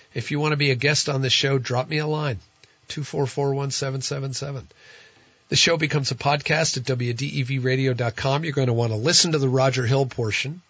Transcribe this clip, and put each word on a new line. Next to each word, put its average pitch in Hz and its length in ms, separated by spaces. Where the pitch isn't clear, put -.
If 120 160
you 147 80
wanna 151 180
be 143 140
a 127 60
guest 143 320
on 139 140
the 131 80
show, 139 280
drop 127 300
me 151 100
a 151 80
line, 151 340
two - 140
four 143 240
four 139 280
one 139 160
seven 135 320
seven 135 320
seven. 135 340
The 147 80
show 165 200
becomes 147 340
a 135 40
podcast 151 640
at 123 60
W 123 280
D 123 140
E 147 160
V 135 160
radio 131 340
dot 120 240
com. 139 260
You're 165 120
gonna 127 180
wanna 117 240
listen 131 360
to 156 60
the 135 100
Roger 131 380
Hill 135 200
portion. 127 640